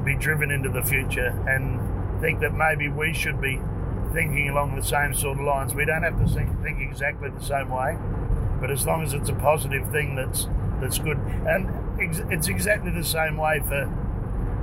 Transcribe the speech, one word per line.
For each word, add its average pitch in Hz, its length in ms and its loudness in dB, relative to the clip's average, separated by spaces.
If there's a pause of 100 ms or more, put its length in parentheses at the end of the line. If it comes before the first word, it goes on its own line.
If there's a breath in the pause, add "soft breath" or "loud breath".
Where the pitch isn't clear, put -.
be 135 120 2
driven 147 360 0
into 135 160 0
the 127 140 0
future, 131 460 0 (200)
and 131 320 0 (400)
think 160 220 0
that 147 120 0
maybe 151 360 2
we 151 240 0
should 143 260 -2
be 135 220 0 (520)
thinking 147 360 0
along 139 260 0
the 139 80 -2
same 143 300 2
sort 139 260 0
of 143 60 -2
lines. 135 280 0
We 143 120 2
don't 160 180 2
have 160 160 0
to - 80 6
think, 147 360 2
think 151 180 -2
exactly 139 480 -4
the - 140 -8
same 135 260 0
way, 131 280 0 (640)
but 131 100 0
as 139 140 0
long 160 180 2
as 143 100 0
it's 139 140 0
a 135 60 0
positive 139 580 2
thing 147 240 0
that's, 131 320 -2 (320)
that's 131 200 0
good. 151 180 0
And - 500 0 (320)
ex-, 170 300 -2
it's 190 180 0
exactly 190 440 0
the 170 120 -2
same 160 320 0
way 156 240 2
for, 139 300 0 (720)